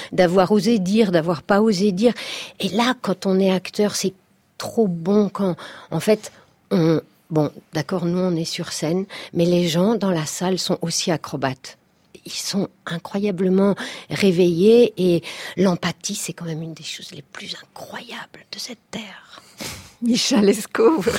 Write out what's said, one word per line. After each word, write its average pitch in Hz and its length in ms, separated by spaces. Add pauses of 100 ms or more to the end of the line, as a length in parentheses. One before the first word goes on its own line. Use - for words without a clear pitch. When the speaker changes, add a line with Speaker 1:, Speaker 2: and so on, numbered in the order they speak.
(120)
Speaker 1:
d'avoir 180 400
osé 214 260
dire, 196 360
d'avoir 165 280
pas 202 200
osé 208 320
dire. 208 180 (480)
Et 196 80
là, 233 340
quand - 240
on 190 140
est 190 120
acteur, 190 440
c'est - 180 (440)
trop - 320
bon 185 400
quand, 190 260 (340)
en 160 120
fait, 214 320 (360)
on, 165 300 (300)
bon, 151 200 (240)
d'accord, 160 300
nous, 175 160
on 185 160
est 160 80
sur - 300
scène, 175 320 (280)
mais 170 120
les 175 240
gens 185 260
dans 196 160
la 156 140
salle 180 340
sont - 220
aussi 170 300
acrobates. 135 680 (480)
Ils - 80
sont - 340 (180)
incroyablement 190 880 (340)
réveillés 185 880
et 175 260 (340)
l'empathie, 180 580
c'est - 180
quand 170 120
même 160 160
une 165 120
des 151 100
choses - 320
les 147 80
plus - 400
incroyables - 880
de - 80
cette - 180 (140)
terre. - 500 (600)
Speaker 2:
Michel 233 480
Escaut, 220 520 (180)